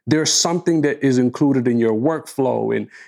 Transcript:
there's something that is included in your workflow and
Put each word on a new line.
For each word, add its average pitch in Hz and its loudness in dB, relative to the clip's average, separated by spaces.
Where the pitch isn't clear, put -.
there's 151 0
something 170 0
that 143 0
is 131 2
included 127 2
in 120 0
your 113 2
workflow 120 -2
and 107 -6